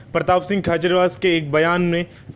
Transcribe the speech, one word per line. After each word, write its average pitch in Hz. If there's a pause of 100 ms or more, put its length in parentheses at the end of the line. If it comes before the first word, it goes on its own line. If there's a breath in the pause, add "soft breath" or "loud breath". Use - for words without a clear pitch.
(140 loud breath)
प्रताप 180
सिंह 190
खाचरियावास 180
के 180
एक 151
बयान 165
ने 175 (300 loud breath)